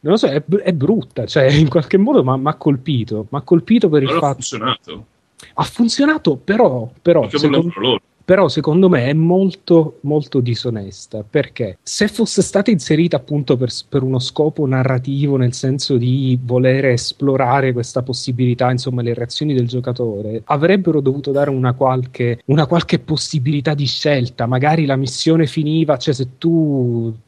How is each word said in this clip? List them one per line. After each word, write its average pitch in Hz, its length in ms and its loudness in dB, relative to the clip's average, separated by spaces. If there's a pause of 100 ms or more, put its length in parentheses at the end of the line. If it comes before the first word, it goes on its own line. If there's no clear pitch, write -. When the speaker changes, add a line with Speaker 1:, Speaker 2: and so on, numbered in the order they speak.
Speaker 1:
non 151 120 0
lo 208 40 4
so, 214 100 0
è, 147 180 0
è 190 280 0
brutta, 147 540 -2
cioè, 139 240 2
in 147 180 4
qualche 156 280 0
modo 214 260 4
m'ha, 131 140 2
m'ha 143 180 -2
colpito, 123 760 -2
m'ha 139 100 -6
colpito 190 480 2
per 151 140 2
il 135 60 0
Speaker 2:
Però 160 100 0
ha - 20 0
Speaker 1:
fatto 143 140 0
Speaker 2:
funzionato. 107 720 -8 (480)
Speaker 1:
Ha 160 100 -2
funzionato, 277 720 0
però, 135 540 0 (100)
però, 170 220 4
Speaker 2:
Perché 110 160 -2
Speaker 1:
secondo 147 240 2
Speaker 2:
volevano 165 260 -4
loro. 120 120 0 (240)
Speaker 1:
però 185 240 4
secondo 160 400 2
me 135 180 2
è 139 60 0
molto, 165 920 2
molto 143 380 -2
disonesta, 110 880 -6
perché 120 540 -4
se - 260 -2
fosse - 340 -2
stata - 280 0
inserita 165 460 0
appunto 143 400 -2
per 123 140 -2
s-, - 160 -12
per 139 160 -2
uno 131 180 -2
scopo 151 460 -2
narrativo, 131 680 -2
nel 123 160 0
senso 135 460 -2
di 127 440 0
volere 127 500 2
esplorare 131 800 0
questa 120 300 -4
possibilità, 123 680 -2
insomma, 127 320 -4
le 120 120 -2
reazioni 123 380 -4
del 123 140 2
giocatore, 117 800 -6
avrebbero 165 560 2
dovuto 139 320 -2
dare 143 180 0
una 127 240 0
qualche, 127 720 -2
una 147 200 2
qualche 170 340 0
possibilità 147 720 -2
di 143 120 -2
scelta. 131 600 -2
Magari 147 400 2
la 135 100 0
missione 156 500 0
finiva, 151 520 0
cioè 139 160 -2
se 127 240 -8
tu 135 760 0 (160)